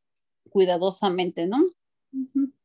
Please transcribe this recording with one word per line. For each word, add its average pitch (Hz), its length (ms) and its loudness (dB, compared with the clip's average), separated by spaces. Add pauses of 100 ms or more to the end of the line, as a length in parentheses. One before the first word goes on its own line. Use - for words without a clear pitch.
(500)
cuidadosamente, 180 960 0
¿no? 214 100 -2 (540)
Ujú. 269 420 -4 (120)